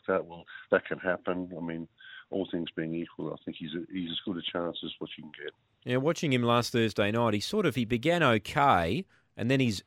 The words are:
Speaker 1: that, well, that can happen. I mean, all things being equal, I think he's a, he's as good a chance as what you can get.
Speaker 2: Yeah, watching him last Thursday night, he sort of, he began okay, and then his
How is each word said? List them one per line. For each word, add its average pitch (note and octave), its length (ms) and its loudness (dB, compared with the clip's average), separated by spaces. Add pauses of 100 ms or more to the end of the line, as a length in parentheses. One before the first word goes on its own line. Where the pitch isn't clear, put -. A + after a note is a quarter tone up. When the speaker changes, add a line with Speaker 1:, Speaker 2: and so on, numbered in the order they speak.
Speaker 1:
that, F#2 180 0
well, E2+ 180 -16 (280)
that F#2+ 140 4
can D2+ 140 -6
happen. F2+ 580 -2
I D#2 40 -8
mean, E2 260 -6 (440)
all F#2 200 -2
things E2+ 240 -4
being E2 180 -4
equal, D#2+ 400 -6
I D#2 120 -8
think E2+ 120 -8
he's D#2 160 -10
a, E2+ 200 -6
he's F2+ 180 -6
as - 140 -6
good F#2+ 120 -4
a E2+ 40 -6
chance E2+ 420 -6
as E2 160 -8
what E2 180 -10
you D2+ 60 -16
can D2+ 80 -18 (100)
get. D2 120 -12 (320)
Speaker 2:
Yeah, B2+ 120 0
watching D3 360 0
him B2 100 4
last A#2+ 300 4
Thursday G#2+ 380 2
night, A2+ 220 2
he G#2 60 0
sort G3+ 260 -2
of, C3+ 100 0
he A#2+ 100 0
began B2 360 2
okay, A#2 840 4 (320)
and G#2 120 -2
then C3+ 120 4
his A2+ 260 0